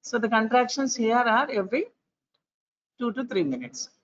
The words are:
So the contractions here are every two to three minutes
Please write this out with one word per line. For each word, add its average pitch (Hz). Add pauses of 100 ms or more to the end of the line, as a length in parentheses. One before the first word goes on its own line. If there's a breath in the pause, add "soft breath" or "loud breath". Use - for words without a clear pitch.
So -
the 220
contractions 247
here 226
are 240
every 220 (1120)
two 240
to 254
three 190
minutes 127 (140)